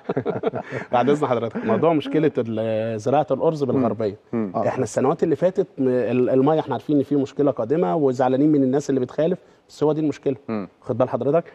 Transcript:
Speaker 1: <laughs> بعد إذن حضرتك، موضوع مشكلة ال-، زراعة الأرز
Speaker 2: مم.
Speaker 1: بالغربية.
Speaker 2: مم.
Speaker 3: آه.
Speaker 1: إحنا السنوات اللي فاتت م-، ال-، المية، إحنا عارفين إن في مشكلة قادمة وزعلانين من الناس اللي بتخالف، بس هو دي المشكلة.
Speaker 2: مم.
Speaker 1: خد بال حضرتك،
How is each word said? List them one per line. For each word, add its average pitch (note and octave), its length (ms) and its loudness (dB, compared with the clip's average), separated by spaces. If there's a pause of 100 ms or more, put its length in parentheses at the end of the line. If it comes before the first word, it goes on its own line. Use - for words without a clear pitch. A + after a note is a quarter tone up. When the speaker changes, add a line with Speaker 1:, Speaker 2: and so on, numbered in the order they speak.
(420)
Speaker 1:
<laughs> - 500 -2
بعد B2 180 2
إذن D3 160 2
حضرتك، A#2 380 -2
موضوع A2 280 2
مشكلة D#3 460 0
ال-، A2 600 -2
زراعة C3 320 2
الأرز C#3+ 340 0
Speaker 2:
مم. B2 80 0
Speaker 1:
بالغربية. A2 440 0 (160)
Speaker 2:
مم. A2 220 -2
Speaker 3:
آه. A2 140 -2
Speaker 1:
إحنا B2+ 160 -2
السنوات B2+ 380 0
اللي D#3+ 140 2
فاتت F#3 300 0 (120)
م-، C3 100 0
ال-، B2 420 2
المية، C#3 300 4
إحنا C3 140 -4
عارفين C#3+ 220 -2
إن C#3 60 4
في C#3+ 140 -2
مشكلة C#3 340 0
قادمة D#3+ 460 0
وزعلانين C3 560 2
من C#3 100 4
الناس C3+ 280 0
اللي C3 100 0
بتخالف، D#3+ 380 -2 (300)
بس - 140 -10
هو D3+ 100 2
دي D3+ 80 -4
المشكلة. C#3 360 -2 (120)
Speaker 2:
مم. G#2 200 -6 (120)
Speaker 1:
خد A#2 180 -4
بال B2 100 2
حضرتك، C#3 360 0 (100)